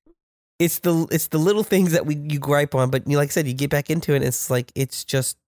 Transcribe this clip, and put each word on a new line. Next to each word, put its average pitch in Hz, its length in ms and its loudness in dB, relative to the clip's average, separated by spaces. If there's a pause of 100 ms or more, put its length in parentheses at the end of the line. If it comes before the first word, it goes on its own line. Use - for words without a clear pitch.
(600)
it's 170 200 2
the, 165 300 2
it's - 200 0
the 156 100 0
little 202 240 2
things 185 300 2
that - 120 2
we, 151 100 -2
you 147 220 -4
gripe 143 380 0
on, 131 160 2
but 135 160 -2
you, 143 100 2
like 143 120 2
I - 20 -8
said, 156 160 0
you 123 80 -2
get 139 160 -2
back 143 180 -2
into 156 240 0
it, 139 40 2
and 135 80 0
it's - 260 -2
like, 123 240 -2
it's - 280 -4
just, - 320 -2 (120)